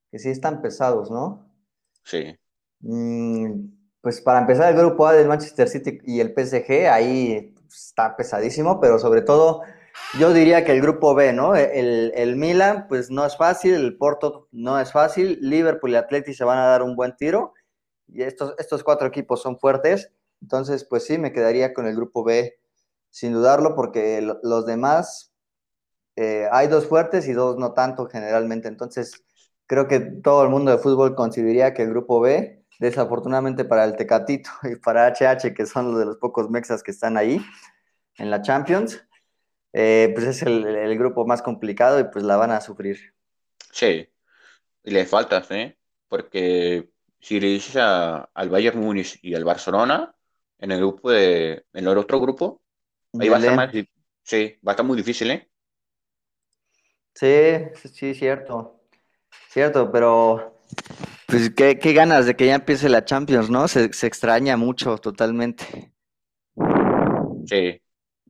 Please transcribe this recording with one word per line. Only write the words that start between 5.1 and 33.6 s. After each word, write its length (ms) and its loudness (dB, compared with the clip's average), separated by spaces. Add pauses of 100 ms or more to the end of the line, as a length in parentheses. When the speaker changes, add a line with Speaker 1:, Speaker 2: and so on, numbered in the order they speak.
Speaker 1:
del 140 6
Manchester 420 0
City 360 -8
y 140 -4
el 140 0
P 80 -2
S 240 -2
G, 240 2
ahí 640 0 (160)
está 480 -6
pesadísimo, 640 -2
pero 160 6
sobre 240 4
todo 400 4 (580)
yo 140 6
diría 320 6
que 60 2
el 100 4
grupo 320 2
B, 200 4
¿no? 220 0
El, 600 0
el 200 0
Milan, 520 0
pues 240 -6
no 160 -2
es 100 -6
fácil, 380 2
el 200 -2
Porto 560 -4
no 280 -4
es 120 -4
fácil, 480 0
Liverpool 520 0
y 60 2
Atleti 360 -4
se 100 -6
van 140 2
a 80 2
dar 160 4
un 140 -6
buen 200 -4
tiro, 380 -4 (540)
y 140 -10
estos, 380 -8
estos 240 -6
cuatro 240 2
equipos 340 -4
son 160 -8
fuertes, 540 0 (300)
entonces 420 -4
pues 220 -4
sí, 120 -2
me 140 -4
quedaría 420 0
con 140 -6
el 80 -6
grupo 280 -6
B, 360 -2 (500)
sin 240 -8
dudarlo, 420 2
porque 460 -2
lo-, 220 -6
los 220 -2
demás, 680 -2 (840)
eh, 340 -2
hay 160 4
dos 180 4
fuertes 420 0
y 60 -2
dos 240 0
no 160 -4
tanto 340 -2
generalmente, 600 -4
entonces 560 -12 (420)
creo 220 0
que 120 2
todo 440 2
el 60 4
mundo 220 2
de 60 4
fútbol 380 2
coincidiría 580 0
que 100 -4
el 60 -4
grupo 300 0
B, 440 0 (160)
desafortunadamente 880 -4